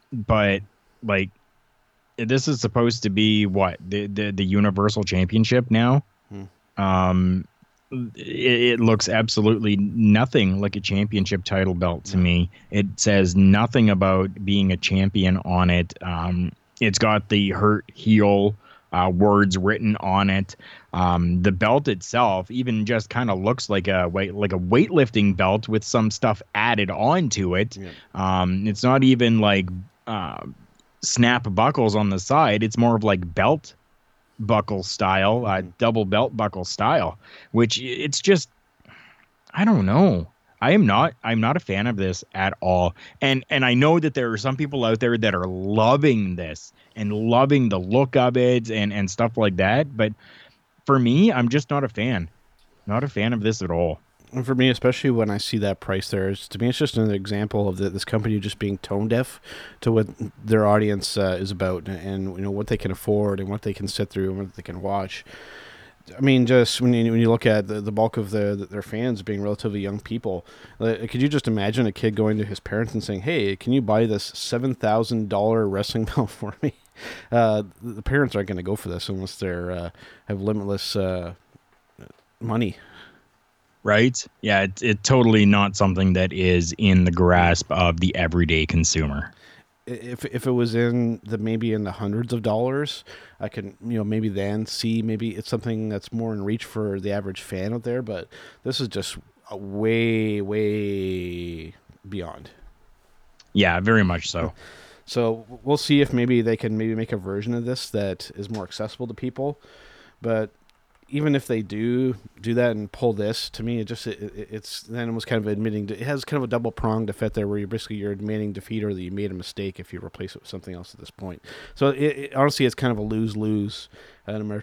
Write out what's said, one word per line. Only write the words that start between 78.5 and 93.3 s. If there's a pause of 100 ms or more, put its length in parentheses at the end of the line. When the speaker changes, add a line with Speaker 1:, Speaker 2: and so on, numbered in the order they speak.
Speaker 2:
go
for
this
unless
they're,
uh, (360)
have
limitless,
uh, (1080)
money. (1080)
Speaker 1:
Right? (180)
Yeah,
it,
it
totally
not
something
that
is
in
the
grasp
of
the
everyday
consumer. (560)
Speaker 2:
I-,
if,
if
it
was
in
the,
maybe
in
the
hundreds
of
dollars, (380)